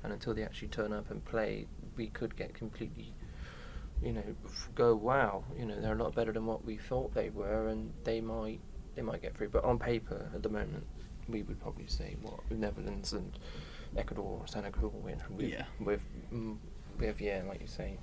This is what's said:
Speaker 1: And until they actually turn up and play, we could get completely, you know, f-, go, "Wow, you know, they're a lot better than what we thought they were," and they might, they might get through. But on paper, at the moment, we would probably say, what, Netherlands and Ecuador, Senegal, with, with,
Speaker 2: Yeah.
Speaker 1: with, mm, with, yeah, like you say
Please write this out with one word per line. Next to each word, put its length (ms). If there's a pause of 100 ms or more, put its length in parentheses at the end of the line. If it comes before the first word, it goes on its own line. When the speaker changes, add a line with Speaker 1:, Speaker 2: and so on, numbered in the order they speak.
Speaker 1:
And 100
until 220
they 80
actually 240
turn 260
up 160
and 160
play, 400 (300)
we 140
could 260
get 180
completely, 580 (920)
you 100
know, 220 (100)
f-, 300
go, 200
"Wow, 500 (120)
you 80
know, 160
they're 160
a 60
lot 100
better 180
than 140
what 180
we 140
thought 380
they 160
were," 380
and 220 (120)
they 180
might, 380 (340)
they 80
might 220
get 120
through. 140
But 140
on 160
paper, 560
at 80
the 60
moment, 360 (420)
we 140
would 180
probably 280
say, 340
what, 180 (120)
Netherlands 600
and 240 (580)
Ecuador, 500
Senegal, 440 (140)
with, 280
with, 180
Speaker 2:
Yeah. 160 (140)
Speaker 1:
with, 220 (300)
mm, 260 (420)
with, 220
yeah, 260
like 140
you 60
say 360